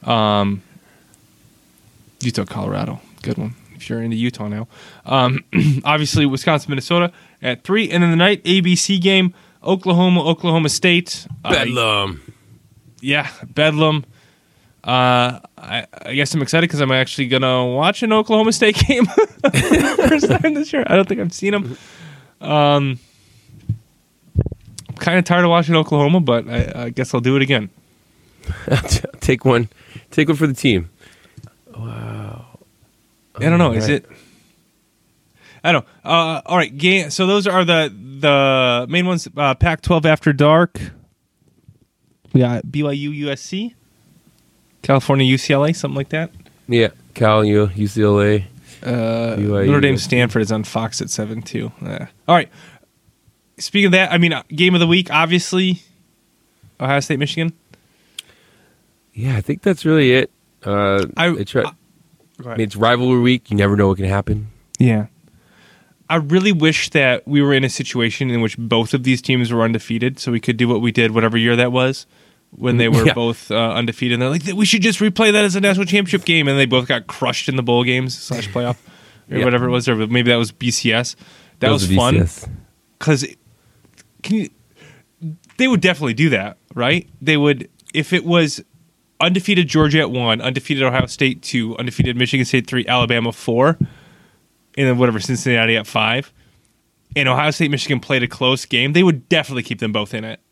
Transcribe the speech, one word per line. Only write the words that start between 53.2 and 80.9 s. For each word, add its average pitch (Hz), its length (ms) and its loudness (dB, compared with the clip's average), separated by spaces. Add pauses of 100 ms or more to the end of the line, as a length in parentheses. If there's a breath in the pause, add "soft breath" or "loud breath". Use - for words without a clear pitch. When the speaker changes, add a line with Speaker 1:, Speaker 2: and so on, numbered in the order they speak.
Speaker 1:
Speaking 202 280 0
of 180 60 4
that, 185 200 2
I 175 60 2
mean, 170 140 2
uh, 135 160 -6
game 180 260 2
of 170 60 4
the 170 80 4
week, 175 240 2
obviously, 180 720 0 (960)
Ohio 135 200 0
State, 139 200 -4
Michigan. 160 320 -4 (1600 loud breath)
Speaker 2:
Yeah, 120 220 -2
I 101 40 0
think 147 220 -6
that's 190 220 -2
really 156 280 4
it. 127 180 2 (340)
Uh, 98 420 2 (100)
Speaker 1:
I, 170 140 2
Speaker 2:
they 123 140 -4
try, 123 180 -2
Speaker 1:
I, - 20 -2
go - 60 -6 (720)
ahead. 120 140 -12
Speaker 2:
I - 40 -6
mean, 110 80 0
it's 101 100 -12
rivalry 123 440 2
week. 123 300 2
You 107 60 0
never 101 200 4
know 101 120 4
what 95 80 2
can 95 100 -4
happen. 104 420 -2 (300)
Speaker 1:
Yeah. 110 280 2 (1040 soft breath)
I 160 60 2
really 175 360 2
wish 160 380 0
that 135 380 2
we 143 140 2
were 143 100 2
in 135 120 2
a 131 40 -2
situation 123 640 -4
in 120 100 0
which 110 160 -2
both 117 380 0
of 127 80 -2
these 127 180 0
teams 123 320 -2
were 117 100 0
undefeated, 113 560 -2
so - 140 -6
we 117 80 -2
could 117 160 -2
do 120 120 0
what 117 120 0
we 120 120 0
did, 113 180 2
whatever 113 260 0
year 117 200 2
that 123 160 2
was, 131 340 -2 (440 soft breath)
when 120 280 -2
they 117 100 2
were 113 180 4
Speaker 2:
<laughs> - 0 -
Yeah. 120 60 4
Speaker 1:
both, 117 380 -4
uh, 113 220 -2
undefeated. 120 420 -4
And 120 80 -2
they're 127 80 -2
like, 156 140 -4 (120)
"We 208 80 0
should 208 180 2
just 214 180 0
replay 214 320 2
that 208 120 4
as 190 100 0
a 196 60 -2
national 196 240 2
championship 190 400 0
game." 160 240 2
And 139 100 2
they 139 60 4
both 123 240 0
got 120 200 -2
crushed - 400 -4
in 135 80 -2
the 127 60 0
bowl 120 220 2
games 127 320 -2
slash 113 320 -10
playoff 123 280 -4 (540 soft breath)
or 147 60 -6
Speaker 2:
<laughs> - 20 0
Yeah. 107 60 0
Speaker 1:
whatever 123 220 0
it 123 40 -2
was, 123 160 -2
or 123 100 0 (100)
maybe 120 240 0
that 120 60 4
was 113 140 0
B - 200 -4
C 113 220 -2